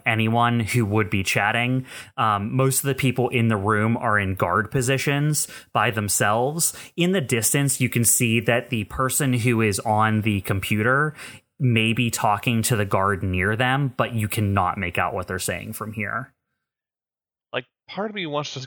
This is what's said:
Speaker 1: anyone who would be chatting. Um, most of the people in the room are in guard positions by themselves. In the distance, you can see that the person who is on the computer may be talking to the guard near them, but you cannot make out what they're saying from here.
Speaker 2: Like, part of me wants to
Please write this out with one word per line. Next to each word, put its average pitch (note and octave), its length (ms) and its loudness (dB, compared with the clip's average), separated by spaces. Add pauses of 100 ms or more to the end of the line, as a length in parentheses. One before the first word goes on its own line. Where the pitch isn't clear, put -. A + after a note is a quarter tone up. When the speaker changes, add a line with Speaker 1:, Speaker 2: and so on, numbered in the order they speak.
Speaker 1:
anyone A#2 560 2
who A2+ 240 0
would G#2 240 0
be G2+ 120 0
chatting. A#2 640 0 (300)
Um, A2 400 0
most C3 240 2
of - 80 -4
the C3+ 80 0
people B2 320 0
in A#2 220 2
the A2 80 2
room G#2+ 400 2
are A2 200 0
in F#2+ 180 0
guard F2+ 360 0
positions C#3+ 760 0 (240)
by A#2 180 2
themselves. A2+ 840 0 (220)
In F3 160 2
the G3 80 2
distance, C3+ 640 0
you B2 80 2
can A#2 160 2
see A#2 340 2
that A#2+ 300 0
the A2+ 160 -2
person C3 480 0
who A#2 280 2
is G#2 200 2
on G#2+ 400 2
the G#2 200 2
computer A#2 720 0 (460)
may A2+ 320 2
be A#2+ 180 0
talking A2+ 540 0
to A2+ 140 0
the G#2 80 0
guard G2 360 0
near F#2+ 360 0
them, C3 400 0
but A#2 160 -2
you G#2+ 160 -2
cannot G2 480 0
make F2+ 200 -4
out F2+ 160 0
what F#2 140 -6
they're F#2 120 -4
saying G2+ 340 -6
from G#2+ 180 -10
here. A2 420 -8 (1160)
Speaker 2:
Like, B2+ 140 -6 (240)
part G#3 200 -6
of G#3 60 -12
me F#3+ 120 -6
wants D3 260 -4
to C3 140 -10